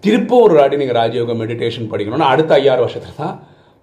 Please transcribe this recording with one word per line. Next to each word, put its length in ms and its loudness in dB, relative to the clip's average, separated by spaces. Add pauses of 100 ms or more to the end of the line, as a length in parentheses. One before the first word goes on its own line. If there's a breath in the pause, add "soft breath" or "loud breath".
திரும்ப 400 2
ஒரு 140 6
வாட்டி 220 4
நீங்க 160 -2
ராஜயோக 440 -2
மெடிடேஷன் 540 -6
படிக்கணும்னா, 280 -6
அடுத்த 360 2
ஐயாறு 320 2
வருஷத்துல 300 -12
தான் 300 -10 (360 soft breath)